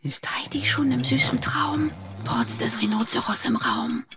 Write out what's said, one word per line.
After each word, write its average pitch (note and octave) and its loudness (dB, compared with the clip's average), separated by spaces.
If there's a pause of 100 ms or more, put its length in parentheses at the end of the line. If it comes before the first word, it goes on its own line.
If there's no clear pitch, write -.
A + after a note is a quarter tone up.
Ist - -6
Heidi - -4
schon C4+ 2
im B3+ 2
süßen - 2
Traum, - 0 (340)
trotz - 0
des A3 -2
Rhinoceros G#3+ 2
im A#3 2
Raum? - -2 (120)